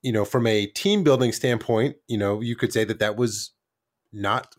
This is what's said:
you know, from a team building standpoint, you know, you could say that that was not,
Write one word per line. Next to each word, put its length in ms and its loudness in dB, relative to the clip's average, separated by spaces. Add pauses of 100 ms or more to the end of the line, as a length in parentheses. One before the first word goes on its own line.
you 100 -4
know, 140 2
from 220 0
a 180 2
team 380 0
building 300 4
standpoint, 640 0 (100)
you 100 -4
know, 240 -2
you 140 -6
could 180 -2
say 120 2
that 120 -6
that 180 -2
was 360 -4 (600)
not, 480 -4